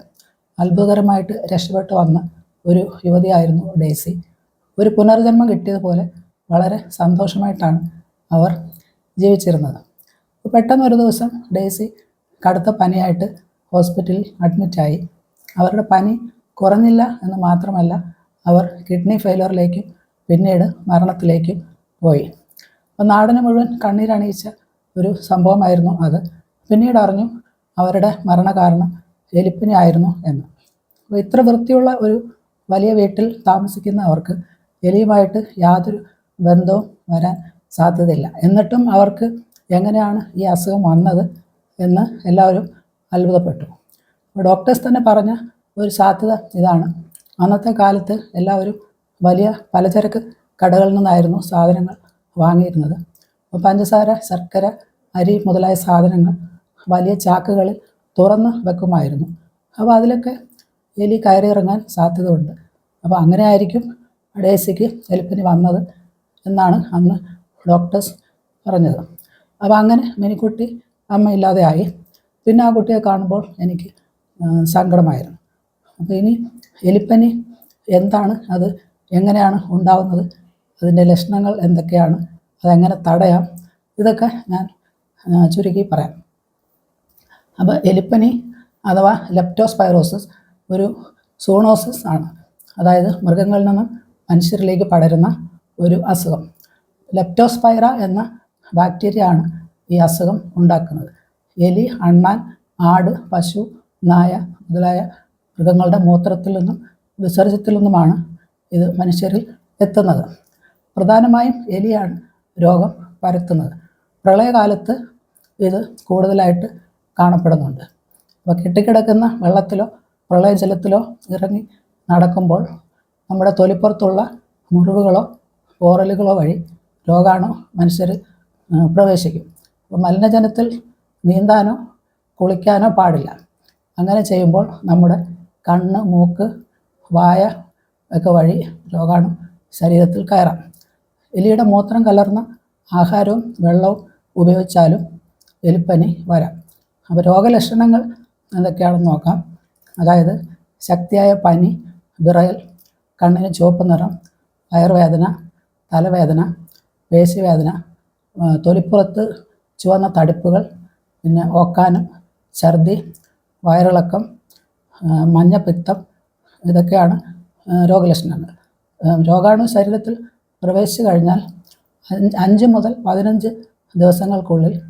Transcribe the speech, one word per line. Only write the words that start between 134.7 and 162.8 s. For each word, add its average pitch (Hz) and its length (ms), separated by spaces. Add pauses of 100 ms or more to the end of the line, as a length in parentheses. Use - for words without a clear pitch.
നമ്മുടെ 175 420 (420)
കണ്ണ്, 185 300
മൂക്ക്, 175 520 (640)
വായ 180 420 (560)
ഒക്കെ 165 180
വഴി 170 380 (280)
രോഗാണു 170 420 (340)
ശരീരത്തിൽ 175 560
കയറാം. 170 440 (640)
എലിയുടെ 220 280
മൂത്രം 214 420
കലർന്ന 202 520 (360)
ആഹാരവും 202 680
വെള്ളവും 185 440 (300)
ഉപയോഗിച്ചാലും 180 840 (420)
എലിപ്പനി 170 640
വരാം. 170 340 (480)
അപ്പോൾ 175 120
രോഗലക്ഷണങ്ങൾ 226 800 (540)
എന്തൊക്കെയാണെന്ന് 175 500
നോക്കാം. 165 500 (420)
അതായത് 175 480 (340)
ശക്തിയായ 196 520
പനി, 175 500 (380)
വിറയൽ, 175 400 (640)
കണ്ണിന് 175 300
ചുവപ്പ് 175 360
നിറം, 170 300 (540)
വയറുവേദന, 170 640 (580)
തലവേദന, 170 600 (580)
പേശിവേദന, 170 720 (580)
ആ, 160 140
തൊലിപ്പുറത്ത് 190 920 (340)
ചുവന്ന 190 380
തടിപ്പുകൾ, 170 520 (540)
പിന്നെ 165 280
ഓക്കാനം, 175 560 (460)
ഛർദി, 165 600 (520)